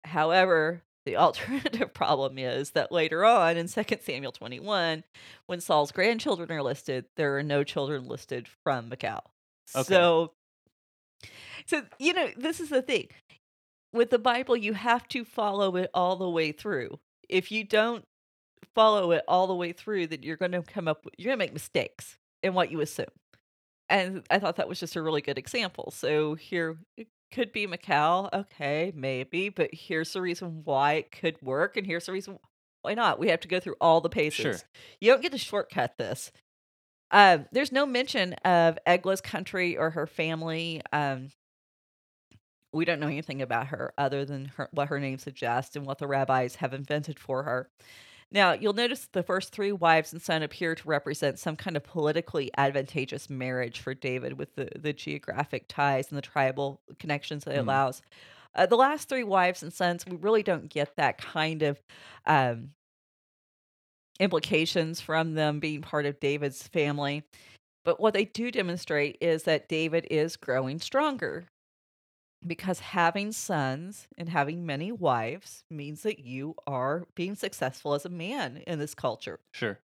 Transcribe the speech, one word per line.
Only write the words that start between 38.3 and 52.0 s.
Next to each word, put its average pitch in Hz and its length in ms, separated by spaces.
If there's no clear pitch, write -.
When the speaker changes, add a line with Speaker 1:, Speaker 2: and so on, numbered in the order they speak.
Speaker 1:
of 170 420
Eglah's 185 340
country 180 560
or 160 140
her 165 160
family. 160 760
Um, 139 360
we 160 120
don't 160 160
know 151 60
anything 147 340
about 120 260
her 131 300
other 139 260
than 139 220
her, 135 160
what 143 160
her 147 100
name 135 200
suggests 123 580
and 143 100
what 135 120
the 143 100
rabbis 131 480
have 131 180
invented 147 460
for 135 240
her. 127 240
Now, 190 220
you'll 202 180
notice 240 400
the 180 120
first 190 280
three 202 220
wives 160 400
and 165 80
son 160 200
appear 165 320
to - 140
represent 147 500
some 156 200
kind 175 180
of 147 80
politically 156 720